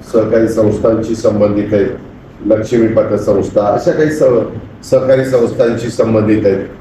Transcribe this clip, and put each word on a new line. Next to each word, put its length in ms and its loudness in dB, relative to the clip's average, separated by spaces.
सहकारी 340 2
संस्थांशी 680 0
संबंधित 580 0
आहेत, 140 2
लक्ष्मी 420 2
पतसंस्था, 720 0
अशा 300 0
काही 180 0
सह-, 340 2
सहकारी 340 2
संस्थांशी 640 0
संबंधित 560 0
आहेत 200 0